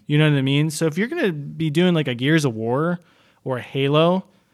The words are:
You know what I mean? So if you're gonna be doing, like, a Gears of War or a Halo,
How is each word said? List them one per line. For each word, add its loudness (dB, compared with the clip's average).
You 2
know 4
what 2
I 0
mean? 0
So -4
if -2
you're 0
gonna -2
be -6
doing, 2
like, 0
a -4
Gears 2
of 0
War -2
or -6
a -10
Halo, 2